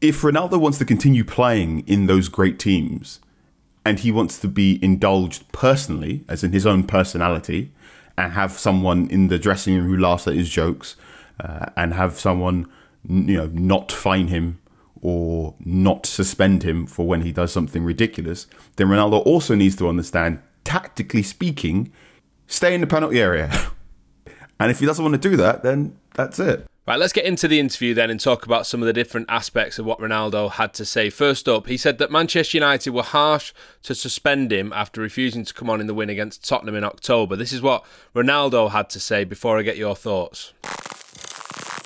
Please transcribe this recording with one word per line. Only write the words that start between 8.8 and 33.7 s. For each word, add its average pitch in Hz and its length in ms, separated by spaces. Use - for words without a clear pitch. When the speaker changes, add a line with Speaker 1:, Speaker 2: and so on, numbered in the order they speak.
Speaker 1:
in 95 160
the 90 100
dressing 95 380
room 90 100
who 92 120
laughs 87 280
at 78 100
his 85 140
jokes, - 460
uh, 80 260
and 85 180
have 90 240
someone, 90 480
n-, 92 180
you 95 100
know, 78 160
not 92 380
fine 95 380
him 85 300
or 82 580
not 92 460
suspend 95 580
him 85 220
for - 220
when 85 140
he 85 100
does 87 220
something 85 320
ridiculous, 85 600
then 98 120
Ronaldo 104 380
also 147 300
needs 98 220
to 90 120
understand, 82 500
tactically - 580
speaking, 135 680
stay 180 280
in 175 60
the 165 60
penalty 156 320
area. 85 320
<laughs> 90 200
And 110 80
if 120 120
he 143 40
doesn't 151 200
want 151 80
to 147 160
do 185 80
that, 101 260
then 139 340
that's 131 220
it. 175 300
Speaker 2:
Right, 117 140
let's 175 140
get 214 100
into 170 240
the 156 140
interview 123 320
then 113 160
and 113 100
talk 123 260
about 113 220
some 120 140
of 113 60
the 113 60
different 117 360
aspects - 500
of 110 60
what 113 140
Ronaldo 107 520
had 110 220
to - 100
say. 107 260
First 139 380
up, 113 200
he 127 100
said 135 220
that 143 120
Manchester 160 460
United 143 320
were 120 140
harsh 151 500